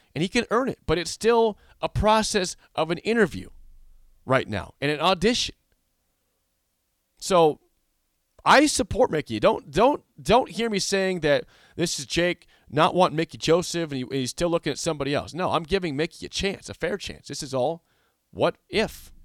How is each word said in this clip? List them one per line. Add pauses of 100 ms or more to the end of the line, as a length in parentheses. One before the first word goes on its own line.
(140)
and
he
can
earn
it.
But
it's
still (240)
a
process (200)
of
an
interview (760)
right
now
and
an
audition. (1600)
So (840)
I
support
Mickey.
Don't,
don't, (180)
don't
hear
me
saying
that (300)
this
is
Jake (240)
not
wanting
Mickey
Joseph
and
he,
he's
still
looking
at
somebody
else.
No,
I'm
giving
Mickey
a
chance,
a
fair
chance.
This
is
all (480)
what (120)
if, (140)